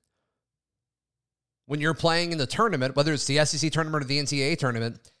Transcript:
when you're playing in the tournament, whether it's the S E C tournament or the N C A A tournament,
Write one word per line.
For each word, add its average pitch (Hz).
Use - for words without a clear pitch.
when 147
you're 156
playing 170
in 165
the 147
tournament, 143
whether 151
it's 135
the 139
S 151
E 151
C 156
tournament 156
or -
the 139
N 143
C 143
A 147
A -
tournament, 120